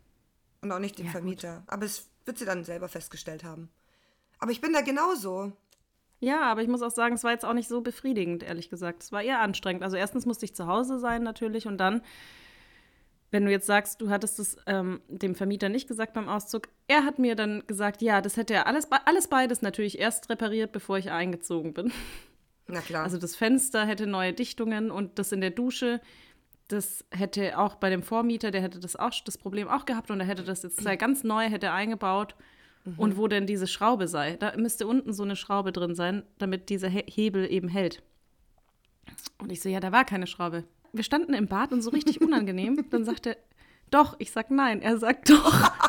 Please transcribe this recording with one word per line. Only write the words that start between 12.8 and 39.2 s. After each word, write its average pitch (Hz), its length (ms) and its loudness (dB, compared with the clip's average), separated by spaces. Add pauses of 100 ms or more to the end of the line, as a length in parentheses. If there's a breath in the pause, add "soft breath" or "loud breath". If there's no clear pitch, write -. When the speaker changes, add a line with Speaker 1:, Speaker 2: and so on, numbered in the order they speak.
Speaker 2:
wenn 202 140 4
du 202 60 6
jetzt 196 140 2
sagst, 208 360 2
du 208 80 -4
hattest 202 300 0
es, - 180 -6 (100)
ähm, 185 400 -2
dem 190 280 -4
Vermieter 202 340 -2
nicht 262 180 -2
gesagt 220 260 -6
beim 220 160 -6
Auszug, 208 380 -4 (200)
er 285 180 6
hat 294 120 -2
mir 247 180 2
dann 208 300 -2
gesagt, 202 380 -2
ja, 208 180 6
das 202 160 -2
hätte 220 160 -2
er 185 140 4
alles 294 200 0
be-, 269 200 2
alles 349 220 4
beides 254 340 2
natürlich 208 360 -2
erst 220 300 -2
repariert, 220 440 -2
bevor 196 260 -4
ich 185 120 -6
eingezogen 170 640 -2
bin. 208 180 -2 (760 loud breath)
Speaker 1:
Na 175 140 -6
klar. 160 220 -4
Speaker 2:
Also 175 140 -2
das 170 180 -6
Fenster 226 500 2
hätte 214 200 -2
neue 185 280 0
Dichtungen 220 580 -2
und 190 260 -6
das 196 140 -2
in 196 100 0
der 185 100 0
Dusche, 240 500 0 (680 soft breath)
das - 420 -6
hätte 196 480 -2
auch 202 180 2
bei 190 140 0
dem 185 140 0
Vormieter, 226 480 0
der 190 100 0
hätte 185 180 -4
das 175 160 -8
auch, - 160 -2 (140)
das - 140 -10
Problem 202 300 -6
auch 277 160 0
gehabt 226 260 -4
und 202 80 -2
er 185 80 0
hätte 185 160 -2
das 180 180 -6
jetzt 180 220 -6
sehr 196 140 0
ganz 269 260 2
neu, 220 260 2
hätte 202 220 0
eingebaut. 202 640 0 (480 soft breath)
Speaker 1:
Mhm. 180 140 -8
Speaker 2:
Und 208 200 4
wo 214 100 2
denn 196 180 2
diese 190 220 0
Schraube 202 400 2
sei. 165 300 -2
Da 208 200 -2
müsste 226 300 0
unten 247 260 0
so 196 80 -6
eine 202 140 -2
Schraube 196 360 -2
drin 175 220 -2
sein, 175 300 -2 (160)
damit 190 300 -2
dieser 190 200 -2
He-, 196 180 -2
Hebel 196 440 2
eben 180 160 0
hält. 175 340 -2 (1400)